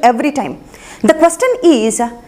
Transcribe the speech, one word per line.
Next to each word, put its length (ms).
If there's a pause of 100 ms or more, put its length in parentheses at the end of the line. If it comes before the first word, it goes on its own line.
every 300
time. 240 (520)
The 120
question 320 (100)
is, 380 (260)